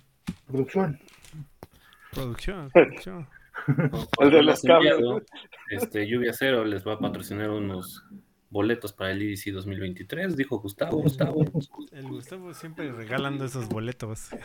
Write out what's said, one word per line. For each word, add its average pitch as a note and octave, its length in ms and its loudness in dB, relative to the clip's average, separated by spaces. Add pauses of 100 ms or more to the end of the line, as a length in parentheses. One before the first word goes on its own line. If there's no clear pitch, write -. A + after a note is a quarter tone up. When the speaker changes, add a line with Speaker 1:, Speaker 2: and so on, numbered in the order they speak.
(460)
Speaker 1:
Producción. C#3+ 520 -2 (1120)
Speaker 2:
Producción, C#3 580 -6
Speaker 3:
<laughs> - 40 2
Speaker 2:
producción. D#3+ 520 4 (920)
Speaker 3:
El C#3 100 10
de D3+ 120 10
los D3+ 200 4
Speaker 4:
Las - 20 -4
enviado, D#3+ 340 8
Speaker 3:
cables. A#2 280 0 (440)
Speaker 4:
este, G#2 360 -2
Lluvia A#2+ 280 0
Cero C3 320 2
les G2+ 200 -2
va G#2+ 80 -2
a G#2+ 40 -4
patrocinar G2+ 500 -4
unos G2 560 -6 (460)
boletos G#2+ 420 0
para F#2+ 200 -4
el G2+ 100 -4
E G#2+ 60 -2
D G2+ 100 -4
C G#2 120 -8
dos F#2+ 160 -8
mil F#2+ 140 -6
veintitrés, G2 560 -6
dijo C3 220 -2
Gustavo, D3+ 420 -4
Gustavo. D3 420 0 (500)
Speaker 2:
El C#3 160 -14
Gustavo F3 440 -12
siempre D#3+ 400 -10
regalando C3+ 540 -4
esos B2+ 240 -6
boletos. A2 580 -6 (160)